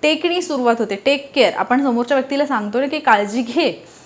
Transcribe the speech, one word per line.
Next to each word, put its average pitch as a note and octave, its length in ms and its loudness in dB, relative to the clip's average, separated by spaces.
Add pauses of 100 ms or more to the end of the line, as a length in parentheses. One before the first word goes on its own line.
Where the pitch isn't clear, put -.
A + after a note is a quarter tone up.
टेकनी E4 400 0
सुरुवात B3+ 360 0
होते, G3+ 260 -4
टेक C#4 300 0
केअर. A3 200 4
आपण B3 280 0
समोरच्या A#3+ 340 0
व्यक्तीला C#4 300 0
सांगतो A3+ 340 -2
ना C#4+ 60 0
की D4+ 120 -4
काळजी G#3+ 440 2
घे, B3 440 -2 (200)